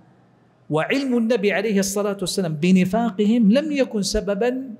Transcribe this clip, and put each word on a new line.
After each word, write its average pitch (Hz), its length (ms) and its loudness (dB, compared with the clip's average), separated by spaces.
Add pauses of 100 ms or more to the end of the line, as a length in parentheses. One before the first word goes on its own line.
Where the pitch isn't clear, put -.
(680)
وعلم 240 480 -2
النبي 226 340 0
عليه 196 280 0
الصلاة 196 420 -2
والسلام 175 320 -2
بنفاقهم 202 1000 2
لم 294 200 2
يكن 247 300 -2
سببًا 208 600 -2 (160)